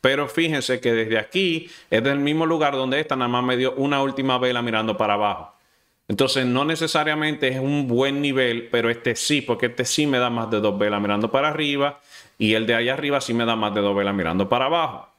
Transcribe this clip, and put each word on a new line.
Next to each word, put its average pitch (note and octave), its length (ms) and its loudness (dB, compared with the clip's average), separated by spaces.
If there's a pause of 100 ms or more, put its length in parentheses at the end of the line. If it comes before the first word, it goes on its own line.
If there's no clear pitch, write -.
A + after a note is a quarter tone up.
Pero C#3 260 2
fíjense C#3+ 540 -2
que A#2+ 120 0
desde A2+ 280 2
aquí E3+ 500 -2 (180)
es - 140 2
del C#3 160 0
mismo D3+ 280 0
lugar D#3 260 2
donde C3 260 -2
esta D3+ 160 -2
nada B2 140 0
más B2 160 0
me B2+ 120 0
dio C3 180 0
una C#3 280 0
última C3+ 360 0
vela B2 220 0
mirando A2 360 0
para G#2 180 2
abajo. G#2 400 -2 (540)
Entonces C3 380 2
no B2+ 180 2
necesariamente D3+ 800 0
es C3 140 0
un C#3+ 260 0
buen C3+ 340 2
nivel, B2+ 520 0
pero A#2 180 2
este A#2 240 -2
sí, D3 260 0
porque A#2+ 260 -2
este A#2+ 180 -2
sí D3 240 0
me C3+ 100 2
da A#2+ 120 2
más A2+ 200 -4
de A2 80 0
dos G2+ 180 0
velas G#2 240 0
mirando G#2 300 0
para C3+ 160 2
arriba C#3+ 540 -2 (360)
y A2 180 2
el A2 120 0
de A#2 80 2
allá A#2 200 0
arriba C#3+ 260 0
sí B2+ 140 -6
me A#2 100 2
da A#2 100 2
más G#2 220 -2
de G#2 60 2
dos G2+ 120 2
velas G2+ 220 0
mirando F#2 320 0
para B2 160 2
abajo. D3+ 440 -2 (100)